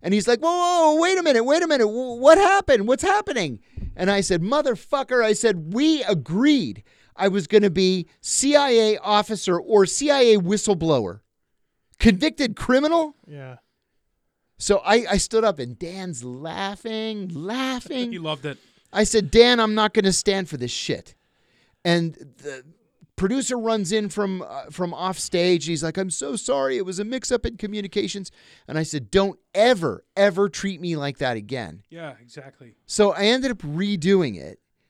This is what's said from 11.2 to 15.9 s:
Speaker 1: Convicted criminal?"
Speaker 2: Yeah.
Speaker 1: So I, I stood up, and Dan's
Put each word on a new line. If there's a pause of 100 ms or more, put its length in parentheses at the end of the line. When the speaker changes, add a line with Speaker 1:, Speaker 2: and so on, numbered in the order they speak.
Speaker 1:
Convicted
criminal?" (120)
Speaker 2:
Yeah. (1000)
Speaker 1:
So
I,
I
stood
up,
and
Dan's